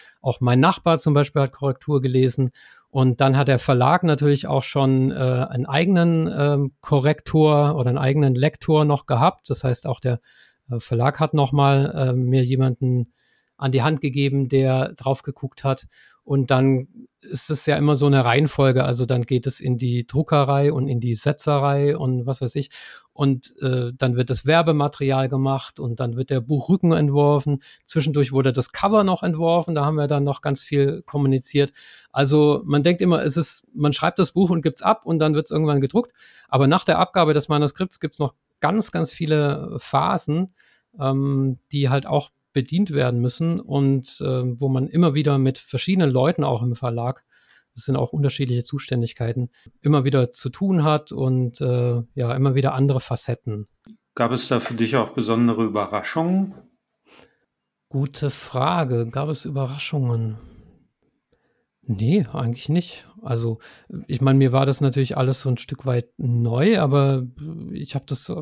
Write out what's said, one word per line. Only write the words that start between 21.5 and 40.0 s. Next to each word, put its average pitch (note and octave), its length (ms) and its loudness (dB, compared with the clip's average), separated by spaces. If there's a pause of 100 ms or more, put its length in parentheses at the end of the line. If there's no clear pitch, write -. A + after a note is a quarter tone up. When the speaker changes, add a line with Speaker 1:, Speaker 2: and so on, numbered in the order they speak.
Speaker 1:
und B2+ 280 -2
was B2+ 160 -4
weiß B2+ 140 -4
ich. C#3 140 -6 (440)
Und, C#3 480 -2
äh, B2+ 360 -2
dann B2+ 180 0
wird B2 140 0
das B2+ 160 -4
Werbematerial C#3+ 840 2
gemacht C3+ 520 -2
und A#2 200 -6
dann A#2+ 160 -4
wird C3 140 -4
der C3 100 0
Buchrücken D#3 540 0
entworfen. D3 680 2 (220)
Zwischendurch C#3+ 480 0
wurde C3+ 220 2
das - 180 -4
Cover G#3 320 2
noch F#3 200 0
entworfen. E3 520 0
Da D3 80 0
haben D3+ 120 0
wir D3 120 0
dann C#3+ 160 0
noch C#3 180 -2
ganz C#3+ 220 -4
viel C#3 380 0
kommuniziert. C#3 720 0 (380)
Also D3 520 4
man C#3+ 200 0
denkt F3 180 2
immer, F3 200 4
es C#3 140 -2
ist, - 380 -4
man D3 180 0
schreibt - 280 -2
das F3 120 0
Buch F3+ 200 2
und E3+ 100 0
gibt's - 200 -2
ab A3 240 0
und E3 140 0
dann D#3 140 2
wird's D#3 180 -2
irgendwann D3+ 300 2
gedruckt. G3 320 0 (340)
Aber C#3 200 4
nach E3+ 180 2
der E3 140 2
Abgabe E3 340 2
des C#3+ 160 0
Manuskripts D3+ 500 -2
gibt's - 200 -8
noch C#3+ 160 -4 (260)
ganz, G3+ 300 -2
ganz E3 200 -4
viele D3 680 -2
Phasen, D#3 720 -2 (440)